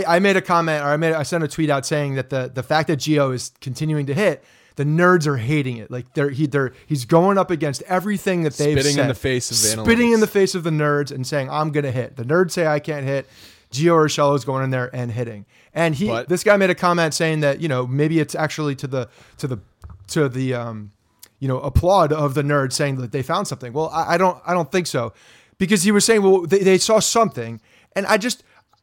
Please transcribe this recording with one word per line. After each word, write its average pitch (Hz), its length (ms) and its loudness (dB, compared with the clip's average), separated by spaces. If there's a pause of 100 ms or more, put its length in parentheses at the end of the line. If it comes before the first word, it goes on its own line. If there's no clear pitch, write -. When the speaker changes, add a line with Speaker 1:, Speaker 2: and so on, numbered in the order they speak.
Speaker 1:
I, 170 100 4
I - 40 6
made 196 180 4
a - 20 -2
comment, 165 420 0
or 143 60 -2
I 147 80 2
made, 160 160 0
I 160 100 -2
sent 165 220 -4
a 147 40 -2
tweet 156 200 -2
out 139 160 0
saying 147 300 -2
that 131 160 -6
the, 127 220 -4
the 127 100 -6
fact 151 260 0
that 156 100 0
Gio 143 360 0
is - 260 -10
continuing 147 460 -4
to 135 80 -4
hit, 175 280 0 (340)
the 143 80 -2
nerds 170 420 4
are 143 100 0
hating 127 400 -2
it. 107 140 -14
Like, 123 240 -12
they're, 143 160 0
he, 139 160 -2
they're, 131 260 0 (140)
he's 139 180 -4
going 175 320 4
up 185 140 2
against 147 320 -4
everything 185 640 -2
that 147 100 -2
they've 147 240 0
Speaker 2:
Spitting 143 200 2
in 139 60 2
Speaker 1:
said. 117 60 0
Speaker 2:
the 117 40 -2
face 127 360 -4
of 120 100 -2
the 110 220 -2
Speaker 1:
Spitting 233 300 4
in 226 40 4
Speaker 2:
analytics. 220 40 4
Speaker 1:
the 214 80 2
face 196 260 0
of 175 100 -6
the 170 60 -2
nerds 147 420 0
and 131 140 -8
saying, 139 240 -4
"I'm 151 220 -2
gonna 143 200 -2
hit." 117 240 -6
The 117 80 -10
nerds 165 280 0
say, 175 140 0
"I 151 140 0
can't 147 240 -8
hit." 135 240 -4 (420)
Gio 160 220 2 (120)
Urshela 147 320 2
is 135 100 -4
going 135 180 -4
in 131 60 -2
there 127 240 -4
and 123 180 -6
hitting. 113 320 -8 (300)
And 160 200 0
he, 180 120 -4
Speaker 2:
But 120 220 -4
Speaker 1:
this 175 160 -2
guy 208 120 6
made 190 140 4
a 175 40 2
comment 170 400 0
saying 160 260 -2
that, 143 200 0
you 165 80 -4
know, 127 180 -2
maybe 151 340 0
it's 147 140 -4
actually 151 420 -4
to 143 100 -10
the, 127 220 -6 (300)
to - 80 -8
the, 127 120 -6 (500)
to 147 200 0
the, 127 260 -4
um, 113 360 -10 (480)
you 135 100 -4
know, 127 120 -2
applaud 160 520 4
of 147 220 0
the 147 80 0
Nerds 139 320 0
saying 143 220 -2
that 123 160 -8
they 139 100 -4
found 175 260 -4
something. 123 240 -12
Well, 156 160 -2
I, 160 260 -2
I - 40 2
don't, 180 280 2
I 170 60 -2
don't 175 180 -2
think 185 160 0
so, 117 260 -4 (460)
because 190 240 2
he 202 80 2
was 202 140 4
saying, 220 180 4
well, 190 200 6
they, 170 160 2
they 190 200 4
saw 220 200 2
something. 123 640 -2 (360)
And 196 100 -4
I 220 120 2
just, 226 240 -6 (400)